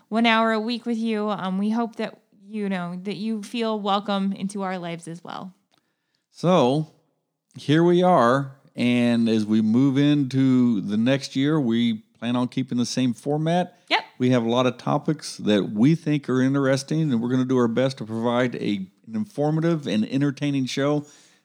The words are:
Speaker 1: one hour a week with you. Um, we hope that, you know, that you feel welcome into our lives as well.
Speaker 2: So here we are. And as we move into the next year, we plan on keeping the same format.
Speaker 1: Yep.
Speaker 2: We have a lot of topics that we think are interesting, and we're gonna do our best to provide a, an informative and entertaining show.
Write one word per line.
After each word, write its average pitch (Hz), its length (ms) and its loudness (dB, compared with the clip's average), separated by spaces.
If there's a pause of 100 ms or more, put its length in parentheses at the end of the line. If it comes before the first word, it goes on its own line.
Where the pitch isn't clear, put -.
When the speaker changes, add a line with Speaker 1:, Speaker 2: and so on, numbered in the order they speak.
(100)
Speaker 1:
one 226 160 0
hour 226 260 2
a 220 80 0
week 233 240 -6
with 233 140 -2
you. 214 320 -2
Um, 190 260 -4
we 208 140 0
hope 233 260 -2
that, - 240 -10 (260)
you 208 220 -6
know, 180 360 -6
that 196 120 -6
you 214 260 -6
feel 220 380 -4
welcome 196 540 -2
into 196 260 -8
our 185 180 -6
lives 170 300 -10
as 170 160 -14
well. - 300 -14 (760)
Speaker 2:
So 156 600 2 (640)
here 156 280 2
we 175 180 4
are. 135 500 4 (240)
And 120 540 2
as 110 160 2
we 110 160 2
move 127 340 4
into 131 880 2
the 101 160 -2
next 135 380 0
year, 147 240 2
we 117 420 0 (160)
plan 123 180 -4
on 123 120 -2
keeping 123 300 -4
the 120 80 0
same 127 260 -2
format. 160 640 -2 (120)
Speaker 1:
Yep. 427 100 0 (180)
Speaker 2:
We 127 120 2
have 123 140 2
a 113 40 -2
lot 127 180 2
of 123 120 -2
topics 147 600 -4
that 104 340 2
we 123 240 4
think 151 320 -4
are 127 120 0
interesting, 139 600 0 (100)
and 113 80 0
we're 120 80 -4
gonna 127 160 2
do 127 140 0
our 120 100 4
best 127 300 0
to 117 60 -10
provide 120 500 -2
a, 110 220 -4 (320)
an 113 60 -14
informative 151 720 -2
and 107 220 0
entertaining 139 580 -2
show. 147 380 -2 (400)